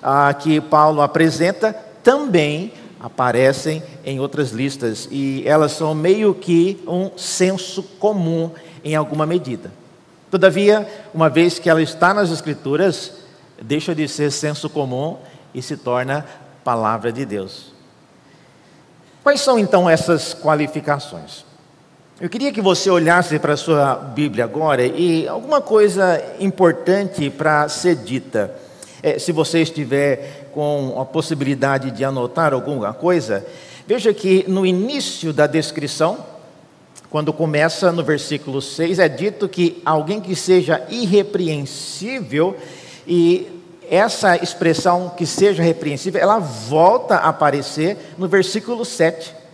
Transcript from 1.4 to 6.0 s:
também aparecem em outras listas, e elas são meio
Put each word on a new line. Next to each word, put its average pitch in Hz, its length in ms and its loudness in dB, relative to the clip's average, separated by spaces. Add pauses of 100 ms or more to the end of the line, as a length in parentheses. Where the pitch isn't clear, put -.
também 196 720 2 (260)
aparecem 131 840 0 (200)
em 135 160 -6
outras 139 300 -4
listas, 123 600 -6
e 135 340 -4
elas 151 260 4
são 156 220 -4
meio 190 400 2